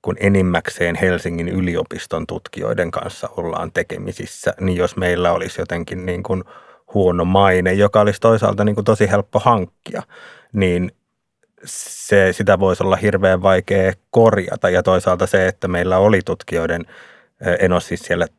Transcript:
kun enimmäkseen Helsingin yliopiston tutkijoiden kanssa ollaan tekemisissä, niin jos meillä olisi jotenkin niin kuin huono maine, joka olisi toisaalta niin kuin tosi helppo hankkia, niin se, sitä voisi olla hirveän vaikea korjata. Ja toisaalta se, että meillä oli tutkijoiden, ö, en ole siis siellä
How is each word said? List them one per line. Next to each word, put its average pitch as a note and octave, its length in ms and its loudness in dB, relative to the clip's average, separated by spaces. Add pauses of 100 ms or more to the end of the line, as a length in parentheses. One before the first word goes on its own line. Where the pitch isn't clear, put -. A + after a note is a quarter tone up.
kun F#2+ 180 -4
enimmäkseen F2+ 760 0
Helsingin F2 540 -2
yliopiston F2 760 -4
tutkijoiden E2+ 640 -6
kanssa - 460 -8
ollaan E2+ 340 -6
tekemisissä, - 880 -6
niin F#2 180 -2
jos F2+ 200 -2
meillä F2 340 0
olisi E2 300 -4
jotenkin E2+ 440 -8
niin F2+ 180 -6
kuin F#2 200 -4 (500)
huono F2+ 320 2
maine, F#2 480 4
joka G2+ 280 4
olisi G#2 200 2
toisaalta G#2+ 420 2
niin G#2 120 0
kuin G#2 100 -4
tosi G#2+ 240 2
helppo G2+ 300 0
hankkia, - 640 -2 (500)
niin F2+ 380 0 (720)
se, - 680 0
sitä F#2+ 260 2
voisi F#2+ 240 2
olla F#2+ 120 2
hirveän F#2+ 460 0
vaikea F#2+ 520 2 (160)
korjata. G#2 600 2
Ja F2+ 140 2
toisaalta F#2 440 2
se, F#2 200 2
että F#2 200 -6
meillä F2+ 300 0
oli G2+ 280 4
tutkijoiden, E2+ 600 -4 (640)
ö, F2 80 2
en F2+ 180 2
ole F2+ 80 2
siis - 180 -8
siellä F2 280 -2 (120)